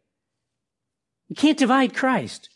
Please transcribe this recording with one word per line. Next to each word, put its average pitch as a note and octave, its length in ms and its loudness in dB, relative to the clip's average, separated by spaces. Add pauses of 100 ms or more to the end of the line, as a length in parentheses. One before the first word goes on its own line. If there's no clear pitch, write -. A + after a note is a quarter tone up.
(1300)
You F3 80 -14
can't D4+ 220 2
divide C4 380 2
Christ. A#3 600 -4